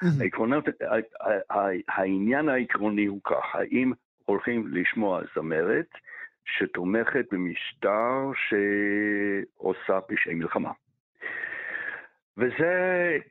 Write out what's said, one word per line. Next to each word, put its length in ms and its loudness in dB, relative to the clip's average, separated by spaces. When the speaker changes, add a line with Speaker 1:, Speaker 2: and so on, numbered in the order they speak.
Speaker 1:
Mm-hmm. 200 4
Speaker 2:
העקרונות, 460 0
ה-, 260 -2
ה-, 380 0
ה-, 120 4
העניין 600 2
העקרוני 580 2
הוא 180 -4
כך, 300 -2
האם 380 2
הולכים 420 0
לשמוע 540 0
זמרת 540 0
שתומכת 880 0
במשטר 1000 0
שעושה 1500 0
פשעי 340 -2
מלחמה? 360 -2
וזה, 800 2